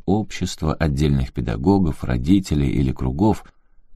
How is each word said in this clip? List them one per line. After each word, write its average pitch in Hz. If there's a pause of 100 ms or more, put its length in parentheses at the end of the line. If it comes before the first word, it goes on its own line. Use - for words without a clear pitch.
общества, 92
отдельных 71
педагогов, 71
родителей 71
или 67
кругов, 69 (520)